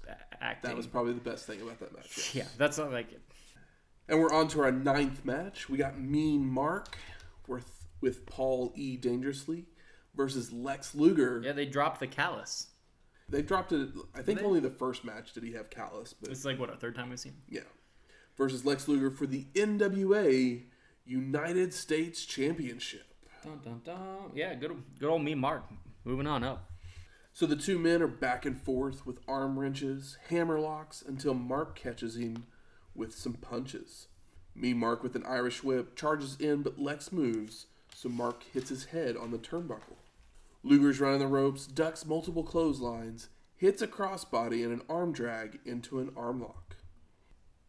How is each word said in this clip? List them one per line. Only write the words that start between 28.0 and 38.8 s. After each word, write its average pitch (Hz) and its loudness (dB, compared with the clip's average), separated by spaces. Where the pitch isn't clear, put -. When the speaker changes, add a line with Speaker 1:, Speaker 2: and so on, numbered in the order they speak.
Speaker 2:
are 156 6
back 123 0
and 135 -2
forth 135 -2
with 127 -8
arm 135 0
wrenches, 135 -2
hammer 165 4
locks, 156 -4
until 135 0
Mark 131 -2
catches 117 -6
him 117 -4
with 113 -8
some - -6
punches. - -10
Mean 123 2
Mark 117 2
with 123 -4
an 117 -2
Irish 123 0
whip 131 2
charges 147 0
in, 147 2
but - -2
Lex 143 -2
moves, 113 0
so - -8
Mark 120 -2
hits 131 -2
his 131 -6